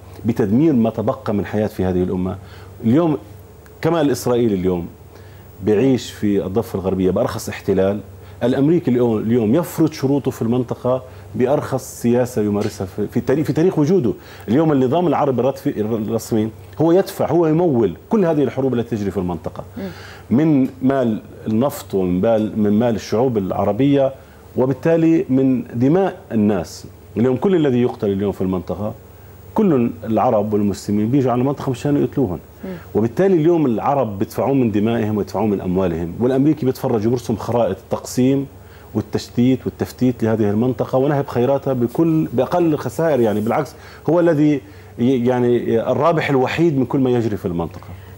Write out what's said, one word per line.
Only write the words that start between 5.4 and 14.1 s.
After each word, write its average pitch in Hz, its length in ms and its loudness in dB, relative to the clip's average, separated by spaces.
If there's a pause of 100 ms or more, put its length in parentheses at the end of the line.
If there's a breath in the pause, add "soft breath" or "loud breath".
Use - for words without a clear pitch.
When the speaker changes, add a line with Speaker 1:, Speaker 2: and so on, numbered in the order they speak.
Speaker 1:
بيعيش 107 480 2
في 101 360 -2
الضفة 98 320 -4
الغربية 92 320 0
بأرخص 110 380 -2
احتلال، 98 520 0 (420 loud breath)
الأمريكي 139 480 2
اليوم، 120 280 2
اليوم 110 360 2
يفرض 160 380 0
شروطه 139 380 -2
في - 120 -8
المنطقة 123 600 -2 (320 loud breath)
بأرخص 123 680 0
سياسة 120 400 2
يمارسها 104 440 -2
في، 101 200 -4
في - 140 -2
تاريخ، 139 260 0
في - 60 -2
تاريخ 165 260 2
وجوده. 147 340 2 (360 loud breath)